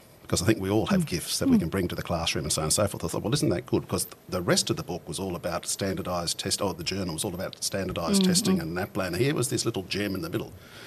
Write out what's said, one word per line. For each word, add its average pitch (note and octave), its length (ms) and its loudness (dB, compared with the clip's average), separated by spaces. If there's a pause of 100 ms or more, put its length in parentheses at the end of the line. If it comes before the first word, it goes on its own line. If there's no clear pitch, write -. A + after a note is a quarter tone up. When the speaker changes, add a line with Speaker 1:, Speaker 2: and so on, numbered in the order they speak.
(240)
Speaker 1:
because - 180 0
I F#2 40 -2
think - 140 4
we F#2+ 100 -2
all G#2+ 180 4
have G2+ 160 4
Speaker 2:
Mm. D3 40 -2
Speaker 1:
gifts - 320 -4
that - 80 2
we C4 80 8
Speaker 2:
Mm. G#3 60 6
Speaker 1:
can E2 80 -2
bring F2+ 180 0
to - 80 -4
the - 80 -4
classroom E2+ 420 -2
and - 60 -2
so - 100 2
on D#2 40 0
and D#2 80 2
so - 120 4
forth. - 180 -4
I E2+ 40 -2
thought, A2 160 -2
"Well, G2+ 100 2
isn't D3+ 160 2
that - 160 0
good?" B2+ 180 2
Because F#2+ 240 -2 (200)
the F2+ 140 -2
rest F2+ 280 2
of - 60 2
the D#2+ 80 -6
book E2+ 240 -6
was D#2+ 120 -6
all F#2 180 -4
about F2 280 -4
standardised F2+ 720 -2
test, - 240 -2
or G2 120 0
the E2 100 -8
journal F#2 300 -2
was - 100 -4
all G2+ 100 -2
about F2 300 -6
standardised G2 600 0
Speaker 2:
Mm, - 20 6
Speaker 1:
testing F#3 320 4
Speaker 2:
mm. E3+ 60 0
Speaker 1:
and E3 140 -4
naplan. F#2 380 -2
Here C3+ 180 4
was - 140 2
this A2+ 160 0
little G#2 240 -2
gem G2 280 0
in F#2+ 60 -4
the D#2+ 80 -6
middle. G#2 220 -4 (360)